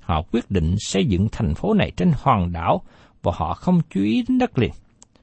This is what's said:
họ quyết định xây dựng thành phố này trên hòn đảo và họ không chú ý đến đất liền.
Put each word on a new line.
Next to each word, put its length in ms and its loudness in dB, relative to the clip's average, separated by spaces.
họ 220 -2
quyết 180 -2
định 280 2
xây 280 -2
dựng 260 2
thành 220 -2
phố 200 -2
này 220 0
trên 200 2
hòn 360 0
đảo 300 -2
và 120 0
họ 200 -4
không 260 2
chú 120 -2
ý 260 0
đến 100 0
đất 200 -2
liền. 140 2